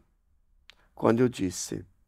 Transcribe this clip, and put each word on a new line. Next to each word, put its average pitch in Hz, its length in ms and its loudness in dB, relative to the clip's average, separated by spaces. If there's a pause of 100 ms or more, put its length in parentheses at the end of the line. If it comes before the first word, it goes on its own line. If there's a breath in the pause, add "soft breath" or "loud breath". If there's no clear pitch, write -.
(920)
quando 117 280 2
eu 127 60 4
disse, 101 560 -6 (240)